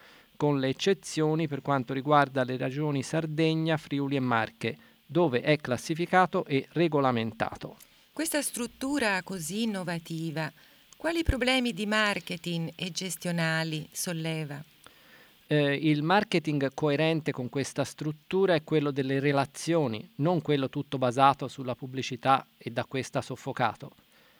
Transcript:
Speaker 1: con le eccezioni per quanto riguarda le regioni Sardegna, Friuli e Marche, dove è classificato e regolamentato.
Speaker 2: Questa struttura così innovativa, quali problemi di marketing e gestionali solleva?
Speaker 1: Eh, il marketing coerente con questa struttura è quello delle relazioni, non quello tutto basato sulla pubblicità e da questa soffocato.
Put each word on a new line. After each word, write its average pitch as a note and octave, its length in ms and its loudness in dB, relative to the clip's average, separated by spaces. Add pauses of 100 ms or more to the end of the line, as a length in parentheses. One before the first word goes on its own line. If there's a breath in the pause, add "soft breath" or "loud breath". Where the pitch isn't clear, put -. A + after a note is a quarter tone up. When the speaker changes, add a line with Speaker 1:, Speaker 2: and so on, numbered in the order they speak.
(360 loud breath)
Speaker 1:
con D3 240 2
le C3 80 0
eccezioni D#3 800 0
per C3 140 -6
quanto C#3 320 0
riguarda C3+ 500 4
le B2+ 140 -4
regioni C#3 440 -2
Sardegna, D#3+ 760 0
Friuli C#3 380 -2
e C3+ 40 0
Marche, A2+ 560 -2 (300 soft breath)
dove C#3 340 2
è D3+ 160 4
classificato E3+ 880 0
e C3+ 280 -2
regolamentato. C3 1040 0 (340 loud breath)
Speaker 2:
Questa D4+ 300 -2
struttura A#3 800 -2
così F#3 400 -6
innovativa, E3 880 -4 (500 loud breath)
quali E4 220 0
problemi B3+ 480 2
di F#3 120 -6
marketing F#3 920 -2
e F3+ 160 -8
gestionali E3 1000 -4
solleva? D#3+ 720 -6 (840 loud breath)
Speaker 1:
Eh, D3 260 4
il D3 300 4
marketing D#3 680 2
coerente D#3 580 2
con B2 160 -4
questa C#3 340 -4
struttura E3+ 720 0
è D3+ 80 2
quello D3 300 2
delle C3+ 260 0
relazioni, C#3 880 2 (100)
non E3 220 2
quello C#3 280 0
tutto C#3+ 300 -4
basato C3 500 4
sulla B2+ 260 -8
pubblicità C3 720 -2 (100)
e - 140 -10
da A#2+ 140 -4
questa C3 360 -6
soffocato. B2+ 680 -4 (500 soft breath)